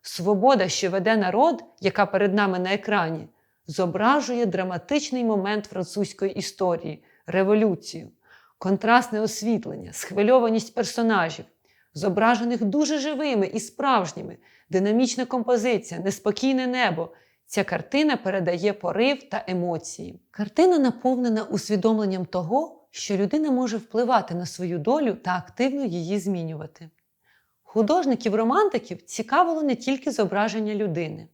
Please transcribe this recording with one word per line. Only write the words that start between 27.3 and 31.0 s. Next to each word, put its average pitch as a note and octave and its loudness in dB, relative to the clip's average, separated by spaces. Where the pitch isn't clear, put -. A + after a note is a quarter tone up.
Художників-романтиків A#3+ 0
цікавило D#4 0
не C4+ 2
тільки C4+ -2
зображення G#3 0
людини. D#3+ -4